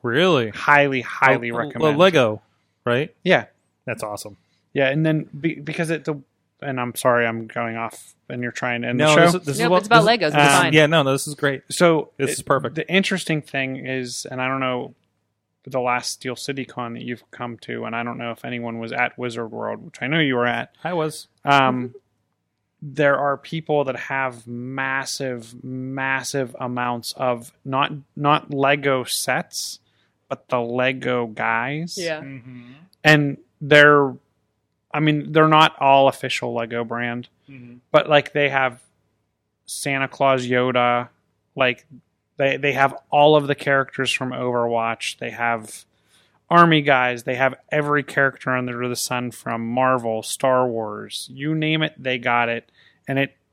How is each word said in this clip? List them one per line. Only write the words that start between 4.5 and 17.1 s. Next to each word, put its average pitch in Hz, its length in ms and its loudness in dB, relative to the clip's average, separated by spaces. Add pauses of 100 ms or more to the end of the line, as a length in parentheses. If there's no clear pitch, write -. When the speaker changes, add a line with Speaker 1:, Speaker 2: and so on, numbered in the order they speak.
Speaker 2:
Yeah, 139 140 2
and 151 160 0
then 156 240 0 (100)
be-, 147 180 -4
because 156 340 -6
it, 156 140 -6
the, 151 160 -6 (420)
and 135 180 -6
I'm 120 140 -6
sorry, 120 320 2
I'm 113 220 -4
going 117 280 -6
off, - 380 -10 (160)
and 123 120 -8
you're 120 100 -6
trying 120 300 -4
to 120 60 -6
end 123 100 -2
Speaker 1:
No, 151 100 4
Speaker 2:
the 151 60 6
show. 151 100 8
Speaker 1:
this 175 100 6
is, 180 120 -6
this 139 120 -4
Speaker 3:
Nope, - 80 0
Speaker 1:
is - 40 0
what, 180 80 4
Speaker 3:
it's 190 100 -2
about 233 160 6
Speaker 1:
this - 100 4
is, 233 60 -2
Speaker 3:
Legos. 170 80 0
It's 147 80 -2 (180)
Speaker 2:
Um, 175 80 6
Speaker 3:
fine. 165 100 2
Speaker 1:
yeah, 156 140 8
no, 156 160 4
no, 135 100 2
this 139 160 -2
is 151 60 -10
great. 139 340 -2
Speaker 2:
So 170 480 2
Speaker 1:
This 139 140 -2
Speaker 2:
it, - 40 -4
Speaker 1:
is - 80 -8
perfect. 139 340 -2
Speaker 2:
the 160 140 -6
interesting 175 520 0
thing 135 420 -8
is, 127 460 -8
and 131 100 -8
I 127 80 -2
don't 135 120 -4
know 127 340 -4 (720)
the 131 160 -6
last 123 320 -2
Steel 127 240 -10
City 135 280 -8
Con 117 300 -10
that 117 80 -12
you've 120 280 -12